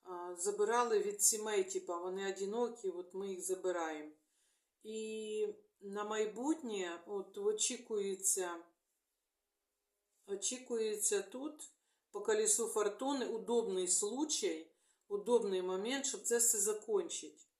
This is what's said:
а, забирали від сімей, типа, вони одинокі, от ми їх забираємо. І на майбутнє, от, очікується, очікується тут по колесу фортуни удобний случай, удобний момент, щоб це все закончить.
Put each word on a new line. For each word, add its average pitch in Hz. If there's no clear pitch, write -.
а, 180
забирали 208
від 202
сімей, 214
типа, 185
вони 185
одинокі, 202
от 180
ми 196
їх 180
забираємо. 170
І 220
на 202
майбутнє, 214
от, 196
очікується, 196
очікується 214
тут -
по 202
колесу 214
фортуни 240
удобний 190
случай, 208
удобний 202
момент, 202
щоб -
це 233
все 220
закончить. 190